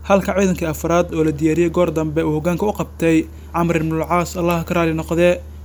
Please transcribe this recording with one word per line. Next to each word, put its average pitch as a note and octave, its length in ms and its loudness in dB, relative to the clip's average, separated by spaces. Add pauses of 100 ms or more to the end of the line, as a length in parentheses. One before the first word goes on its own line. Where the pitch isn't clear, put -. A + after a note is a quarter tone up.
halka G3 320 2
ciidankii F#3 320 0
afraad E3 480 0
oo D#3+ 80 2
la D#3 80 2
diyaariyey D#3+ 400 2
goor E3+ 200 2
dambe D#3 280 -2
uu D#3 160 0
hoggaanka E3+ 320 -2
u G3+ 80 -2
qabtay E3 480 2 (300)
Camr E3+ 260 0
ibn D#3+ 220 -2
al-Caas, E3+ 340 0
Allah E3+ 320 0
ka F3+ 60 -4
raali E3 200 2
noqdee, E3+ 460 2 (260)